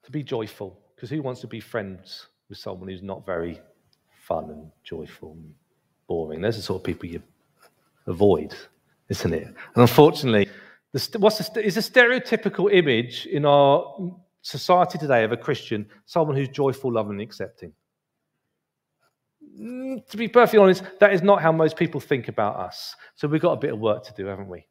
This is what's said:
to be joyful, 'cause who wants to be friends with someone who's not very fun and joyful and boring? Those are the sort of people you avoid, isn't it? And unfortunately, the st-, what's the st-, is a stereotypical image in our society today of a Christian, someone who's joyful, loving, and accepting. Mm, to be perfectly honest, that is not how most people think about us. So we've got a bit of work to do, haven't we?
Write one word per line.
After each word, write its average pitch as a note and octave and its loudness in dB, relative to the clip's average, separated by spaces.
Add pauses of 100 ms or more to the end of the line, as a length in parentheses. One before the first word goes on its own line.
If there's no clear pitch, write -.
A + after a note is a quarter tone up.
to - -20
be D3 -6
joyful, G#2+ -10 (180)
'cause B2 -16
who D3+ -8
wants B2+ -8
to B2 -16
be A2+ -14
friends G2 -12 (220)
with G2+ -18
someone F#2+ -14
who's F#2 -12
not F#2+ -12
very E2+ -6 (520)
fun D#2 -8
and D2+ -18 (120)
joyful D#2+ -16
and D#2+ -20 (520)
boring? D#2+ -8
Those G#2+ -2
are - -12
the G2 -12
sort - -6
of - -20
people F2 -8
you E2+ -12 (840)
avoid, F2 2 (540)
isn't F2+ -4
it? D#2+ -6
And - -20 (200)
unfortunately, A#2+ 6 (420)
the C#3 -4
st-, G#3 -6
what's G#3+ 4
the E3+ -6
st-, A3 -6
is G#3 -2
a - -2
stereotypical A#3 2
image B2+ 2
in D3 -2
our C#3+ 4 (280)
society F3 0
today C3+ 2
of A2 -2
a A#2 -4
Christian, G#2+ -6 (160)
someone D3+ -2
who's C3+ -4
joyful, C3+ -2
loving, G#2+ -4
and G2+ -10
accepting. F#2 -14 (1900)
Mm, B3+ -10
to - -14
be A3+ -4
perfectly A#3 6
honest, F#3 6 (160)
that G3+ 6
is E3+ 2
not G3 4
how D#3+ 2
most D#3+ 2
people D#3+ -4
think A#2+ -4
about G#2 -2
us. - -12 (200)
So - -8
we've D3+ 0
got E3+ 2
a B2 -2
bit C3+ -4
of A2 -8
work G#2+ -2
to - -20
do, G2 -12
haven't G2 -12
we? F2 -16